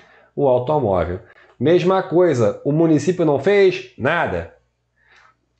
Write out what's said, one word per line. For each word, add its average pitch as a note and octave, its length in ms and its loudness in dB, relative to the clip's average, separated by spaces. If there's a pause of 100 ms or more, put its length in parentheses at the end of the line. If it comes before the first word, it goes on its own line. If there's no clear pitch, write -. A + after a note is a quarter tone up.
(360)
o C#3+ 120 0
automóvel. B2 720 0 (400)
Mesma F3 420 2
coisa, D#3 640 0
o C#3+ 80 -2
município E3 540 0
não C#3+ 140 0
fez F#3+ 580 0
nada. A#2+ 580 -4 (1040)